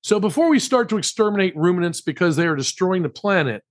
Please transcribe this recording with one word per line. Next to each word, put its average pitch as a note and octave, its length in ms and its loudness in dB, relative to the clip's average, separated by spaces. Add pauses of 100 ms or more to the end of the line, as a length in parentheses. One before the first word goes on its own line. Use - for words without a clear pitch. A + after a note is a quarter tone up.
So G#3 160 0
before G#3+ 300 0
we D4 120 4
start B3 280 0
to A3 80 -2
exterminate G3+ 600 0
ruminants F3 440 0
because D#3+ 360 0
they E3+ 100 2
are D#3+ 100 0
destroying F#3 460 -2
the D3+ 80 -2
planet D3+ 600 -2